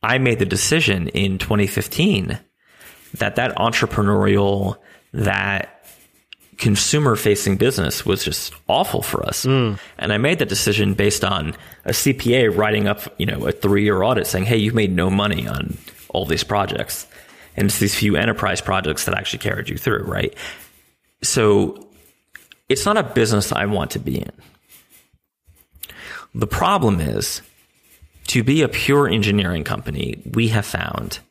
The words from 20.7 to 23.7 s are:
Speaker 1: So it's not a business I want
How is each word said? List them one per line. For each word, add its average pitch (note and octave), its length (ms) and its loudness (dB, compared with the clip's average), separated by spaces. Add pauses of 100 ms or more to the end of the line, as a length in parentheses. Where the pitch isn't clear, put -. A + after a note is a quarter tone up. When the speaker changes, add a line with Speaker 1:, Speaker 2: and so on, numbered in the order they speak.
Speaker 1:
So G#2 680 2 (800)
it's - 160 0
not G#3 100 2
a G#3+ 80 2
business A2+ 480 2
I - 140 -2
want G#2 260 -2